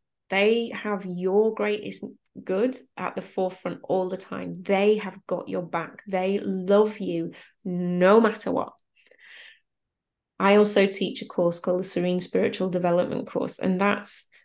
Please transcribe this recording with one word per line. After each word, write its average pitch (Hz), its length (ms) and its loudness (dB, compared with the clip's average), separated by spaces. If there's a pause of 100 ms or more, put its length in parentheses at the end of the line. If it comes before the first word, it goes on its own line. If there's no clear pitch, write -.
(300)
they 226 400 2
have 202 380 -6
your 190 480 2
greatest 208 500 -4 (380)
good 226 340 -2 (180)
at - 200 -8
the 185 80 -8
forefront 185 600 -6
all 185 240 -2
the 185 100 -8
time. 180 360 -10
They 196 440 2
have 202 280 -8
got - 240 -6
your 185 140 -4
back. 165 440 -8
They 190 360 0
love 202 560 2
you 170 320 -4 (340)
no 180 560 4
matter 208 300 0
what. - 220 -4 (1700)
I 196 180 6
also 202 280 6
teach 196 360 -4
a - 40 -12
course 170 340 0
called 180 200 0
the 175 40 -2
Serene 180 360 0
Spiritual 190 500 0
Development 175 560 0
Course, - 320 -4
and 190 240 0
that's - 460 -2 (180)